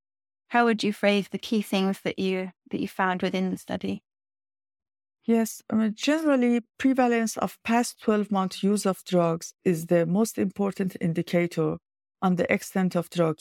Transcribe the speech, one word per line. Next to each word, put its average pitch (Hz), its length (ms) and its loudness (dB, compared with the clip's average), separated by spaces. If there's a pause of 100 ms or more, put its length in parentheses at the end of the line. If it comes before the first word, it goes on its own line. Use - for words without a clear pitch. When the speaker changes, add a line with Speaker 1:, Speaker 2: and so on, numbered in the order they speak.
(500)
Speaker 1:
how 240 160 4
would 226 180 2
you 208 100 0
phrase 202 380 0
the 190 80 -8
key 214 240 -2
things 190 400 -2
that - 160 -4
you, 185 320 -2 (180)
that - 100 -4
you 196 80 -4
found 185 360 -2
within 185 260 -2
the 185 80 -4
study? 196 460 -8 (1200)
Speaker 2:
Yes, 226 460 0
I 220 60 -2
mean, 220 180 0
generally, 277 640 2 (160)
prevalence 240 580 2
of - 280 -4
past 233 360 0
twelve 214 300 0
month 190 320 -2
use 202 240 2
of 190 180 -2
drugs 170 520 0 (100)
is 170 220 0
the 170 180 4
most 196 320 0
important 196 640 -2
indicator 170 760 0 (440)
on 185 140 2
the 175 180 0
extent 185 420 -2
of 170 140 -2
drug 160 320 0